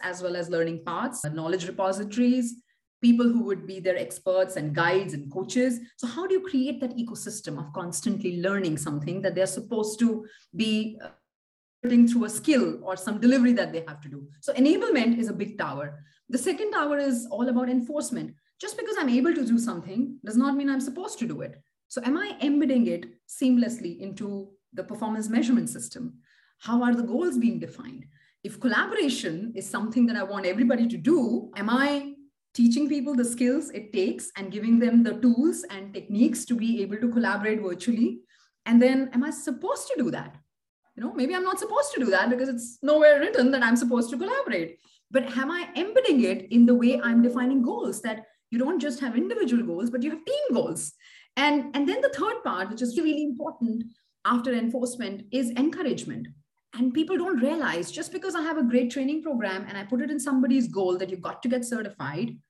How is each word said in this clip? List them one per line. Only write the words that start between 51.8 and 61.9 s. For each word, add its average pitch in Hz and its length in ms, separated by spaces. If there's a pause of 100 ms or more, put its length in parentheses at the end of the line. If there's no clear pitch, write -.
then 427 120
the - 80
third 440 340
part, 190 280
which 226 100
is 240 180
really 302 240
important 240 640 (400)
after 240 300
enforcement, 226 760
is 247 200
encouragement. 240 800 (440)
And 247 220
people 320 220
don't 349 240
realize, 233 520
just - 200
because 370 220
I 339 80
have 311 160
a 277 60
great 240 260
training 285 320
program 208 460
and 196 100
I 196 60
put 247 160
it 294 100
in 294 80
somebody's 262 500
goal 185 300
that 185 120
you 185 80
got 170 240
to 262 60
get 240 160
certified, 208 720 (140)